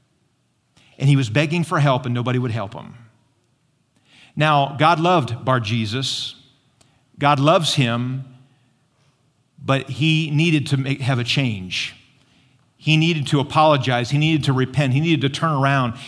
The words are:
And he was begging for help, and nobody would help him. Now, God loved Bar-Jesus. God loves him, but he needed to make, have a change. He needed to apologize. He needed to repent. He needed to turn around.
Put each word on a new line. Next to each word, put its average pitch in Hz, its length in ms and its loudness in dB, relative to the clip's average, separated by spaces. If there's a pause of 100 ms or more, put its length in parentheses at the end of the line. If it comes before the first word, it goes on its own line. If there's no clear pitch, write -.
(1000)
And 135 100 2
he 143 60 8
was 135 140 2
begging 151 340 0
for 170 160 -2
help, 135 280 2
and 120 80 -2
nobody 123 240 -2
would 123 140 -4
help 107 200 -6
him. 50 220 -16 (1400)
Now, 147 440 2
God 156 200 4
loved 147 460 0
Bar-Jesus. 120 920 -2 (840)
God 143 200 4
loves 156 360 2
him, 127 500 -2 (1400)
but 135 280 -4
he 156 400 0
needed 151 380 2
to 139 80 0
make, 135 240 -4
have 123 180 0
a 117 60 -2
change. 107 720 -4 (800)
He 156 200 0
needed 156 300 0
to 147 140 0
apologize. 131 680 2
He 143 80 0
needed 151 260 2
to 139 80 0
repent. 131 400 0
He 135 80 2
needed 160 220 0
to 139 60 0
turn 160 220 -2
around. 135 440 0 (140)